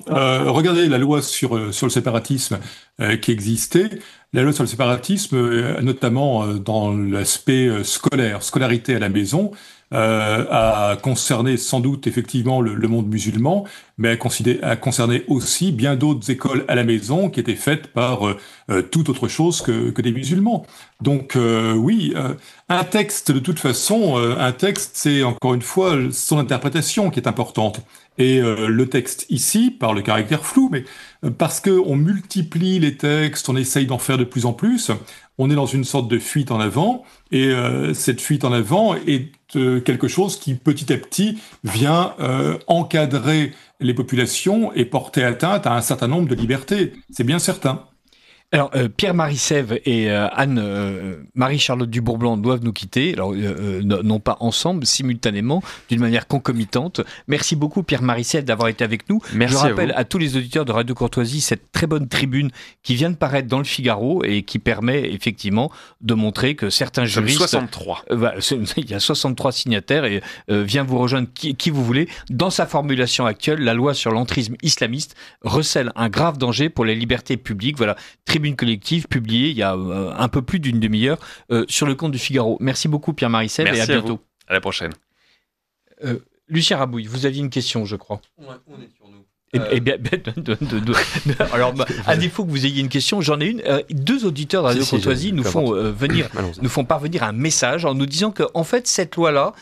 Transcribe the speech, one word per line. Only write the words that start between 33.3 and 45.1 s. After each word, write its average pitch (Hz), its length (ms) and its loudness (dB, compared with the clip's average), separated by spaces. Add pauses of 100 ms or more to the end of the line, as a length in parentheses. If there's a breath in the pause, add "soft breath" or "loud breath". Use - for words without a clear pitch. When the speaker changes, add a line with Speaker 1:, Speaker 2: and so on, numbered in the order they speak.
Speaker 1:
on 127 60 2
essaye 131 320 0
d'en 123 100 -2
faire 135 220 0
de 127 60 4
plus 120 200 -2
en 123 80 2
plus, 226 380 0 (460 loud breath)
on 131 120 2
est 147 60 4
dans 143 100 2
une 131 200 0
sorte 123 240 -2
de 117 100 2
fuite 131 320 -2
en 113 80 2
avant, 143 460 2 (260 loud breath)
et, 131 160 2
euh, 131 460 0
cette - 260 -2
fuite 147 240 0
en 131 80 2
avant 151 420 2 (140)
est, 139 240 0 (240)
euh, 127 240 2
quelque 123 300 0
chose 190 280 0
qui - 180 -4
petit 143 360 0
à 123 60 2
petit 214 420 -2 (240 loud breath)
vient, 143 560 2
euh, 139 380 0 (100)
encadrer 151 880 2 (260 loud breath)
les 127 140 0
populations 127 800 0
et 123 100 2
porter - 400 -2